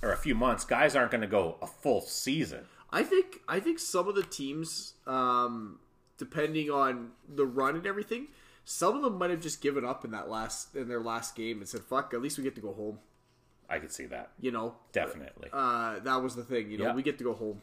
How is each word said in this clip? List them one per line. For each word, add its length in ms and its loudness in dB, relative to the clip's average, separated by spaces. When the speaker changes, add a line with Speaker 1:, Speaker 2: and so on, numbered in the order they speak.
Speaker 1:
or 80 2
a 60 2
few 180 0
months, 300 2
guys 320 4
aren't 160 4
gonna 160 0
go 340 4
a 60 -6
full 320 2
season. 680 -2
Speaker 2:
I 140 2
think, 420 2
I 140 0
think 180 0
some 300 0
of 80 -2
the 80 2
teams, 680 -6
um, 720 2
depending 500 0
on 440 2
the 180 4
run 300 2
and 100 -4
everything, 400 -4
some 320 2
of 60 0
them 160 2
might 120 2
have 100 0
just 200 -6
given 240 2
up 200 -4
in 60 -8
that 180 -6
last, 460 -6
in 140 -4
their 120 -2
last 360 -4
game 220 -2
and 100 -10
said, 160 -8
"Fuck, 280 0
at 80 -2
least 180 -4
we 60 -4
get 120 -2
to 40 -10
go 120 -6
home." 260 -8
Speaker 1:
I 100 -2
could 120 -8
see 160 -10
that. 320 -10
Speaker 2:
You 140 -2
know? 240 -4
Speaker 1:
Definitely. 580 -4
Speaker 2:
Uh, 500 0
that 220 2
was 140 -2
the 80 -6
thing, 260 0
you 60 -4
know, 80 0
Speaker 1:
Yep. 120 2
Speaker 2:
we 60 0
get 160 0
to 60 -6
go 80 2
home. 300 -4